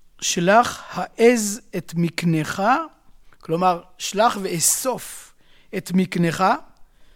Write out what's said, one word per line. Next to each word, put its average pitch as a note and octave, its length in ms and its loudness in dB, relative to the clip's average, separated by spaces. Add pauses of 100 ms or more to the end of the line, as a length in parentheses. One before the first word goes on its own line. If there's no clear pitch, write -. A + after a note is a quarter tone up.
(220)
שלח G3 680 2
העז A3+ 720 0 (160)
את - 180 -10
מקנך", E3 680 -2 (840)
כלומר, F3 340 2 (160)
שלח G#3 440 0
ואסוף - 920 -4 (440)
את F3+ 160 -8
מקנך F3+ 500 0 (720)